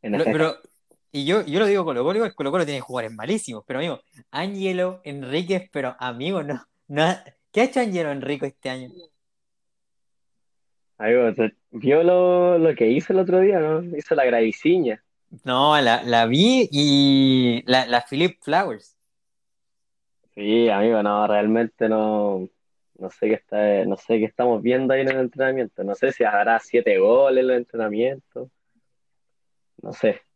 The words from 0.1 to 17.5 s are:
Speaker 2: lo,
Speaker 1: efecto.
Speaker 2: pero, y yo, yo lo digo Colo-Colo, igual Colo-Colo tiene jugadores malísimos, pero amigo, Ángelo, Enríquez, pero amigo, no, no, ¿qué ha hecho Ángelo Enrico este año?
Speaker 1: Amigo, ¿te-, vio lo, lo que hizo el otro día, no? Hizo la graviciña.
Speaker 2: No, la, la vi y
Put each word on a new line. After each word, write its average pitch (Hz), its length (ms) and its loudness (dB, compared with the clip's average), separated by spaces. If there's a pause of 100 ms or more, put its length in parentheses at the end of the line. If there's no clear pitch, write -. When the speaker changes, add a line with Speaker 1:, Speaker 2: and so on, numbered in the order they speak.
Speaker 2:
lo, 104 60 -2
Speaker 1:
efecto. 160 200 0
Speaker 2:
pero, 160 180 0 (580)
y 143 100 -6
yo, 185 220 0
yo 156 160 -4
lo 214 60 2
digo 196 180 0
Colo-Colo, 151 320 -2
igual 226 180 -4
Colo-Colo 151 300 -2
tiene 139 160 -8
jugadores 117 340 -8
malísimos, 120 500 -8
pero 131 140 -8
amigo, 156 220 -8 (300)
Ángelo, 185 720 -6
Enríquez, 151 680 -6
pero 131 280 -8
amigo, 135 440 -8
no, 143 180 -8 (280)
no, 156 260 0 (380)
¿qué 208 80 0
ha - 20 4
hecho 262 160 -2
Ángelo 180 320 -4
Enrico 139 340 -6
este 135 240 -12
año? 127 200 -12 (2000)
Speaker 1:
Amigo, 113 360 2
¿te-, 110 220 -2 (160)
vio 127 320 2
lo, 180 540 4
lo 160 180 2
que 117 120 2
hizo 135 260 0
el 185 60 2
otro 185 200 2
día, 190 200 4
no? 156 220 0 (160)
Hizo 151 180 -2
la 139 100 2
graviciña. 117 760 0 (440)
Speaker 2:
No, 139 340 4
la, 120 240 2
la 117 220 2
vi 196 460 4
y 135 960 4